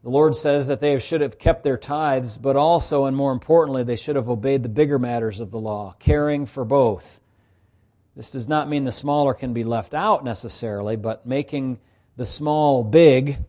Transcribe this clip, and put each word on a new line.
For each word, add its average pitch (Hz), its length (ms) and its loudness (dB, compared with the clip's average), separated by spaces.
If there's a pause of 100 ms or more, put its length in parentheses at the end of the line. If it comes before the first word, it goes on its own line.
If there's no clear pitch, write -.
The 120 60 -12
Lord 147 240 4
says 143 340 0
that 135 120 -2
they 147 200 2
should 160 200 -4
have 139 180 -2
kept 165 260 0
their 135 140 0
tithes, 139 600 -4
but 135 180 0
also, 147 500 2
and 135 100 -2
more 139 180 0
importantly, 139 500 2
they 120 140 -2
should 143 180 -4
have 123 140 -2
obeyed 123 340 0
the 120 60 -6
bigger 143 300 2
matters 117 420 -4
of 98 100 -12
the 110 80 -8
law, 104 400 -8
caring 147 460 0
for - 180 -8
both. 117 560 0 (960)
This - 160 -12
does 120 160 -8
not 147 220 -2
mean 143 160 -2
the 127 60 -2
smaller 143 420 0
can 123 200 -6
be 117 120 -4
left 117 280 -4
out 190 300 0
necessarily, 110 720 -6
but 110 300 -8
making 135 540 -4 (380)
the - 80 -6
small 151 580 0
big 139 540 6 (120)